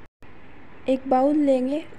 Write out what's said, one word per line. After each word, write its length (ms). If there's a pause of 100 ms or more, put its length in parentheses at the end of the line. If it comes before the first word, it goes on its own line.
(920)
एक 160
bowl 300
लेंगे, 460 (140)